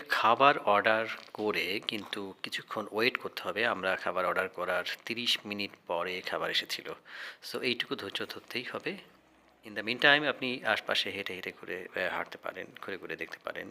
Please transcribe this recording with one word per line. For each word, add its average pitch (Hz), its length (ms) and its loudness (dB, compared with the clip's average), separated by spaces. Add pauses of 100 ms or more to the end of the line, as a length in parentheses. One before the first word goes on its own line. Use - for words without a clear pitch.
খাবার 135 480 8
অর্ডার 110 480 6 (280)
করে 98 540 0
কিন্তু 98 460 -6 (100)
কিছুক্ষণ - 480 -6
ওয়েট 117 260 2
করতে - 240 -6
হবে। 98 240 0
আমরা 92 300 2
খাবার 90 300 0
অর্ডার 87 240 2
করার 90 340 -2 (220)
তিরিশ 120 400 0
মিনিট 101 260 -4 (160)
পরে 90 340 -2
খাবার 82 300 -2
এসেছিল। - 420 -4 (580)
So, 123 80 -4
এইটুকু 123 360 0
ধৈর্য 101 300 -4
ধরতেই - 380 -8
হবে। 160 340 -6 (680)
In 110 60 -14
the 104 120 -6
meantime, 143 440 6
আপনি 127 380 -2
আশপাশে 104 440 2
হেঁটে 95 240 -6
হেঁটে 92 180 -8 (100)
ঘুরে, 90 340 -8
আহ, 87 200 0
হাঁটতে 85 220 -6
পারেন, - 300 -8 (140)
ঘুরে 95 160 -8
ঘুরে 82 180 -8
দেখতে 82 280 -8
পারেন। 90 280 -8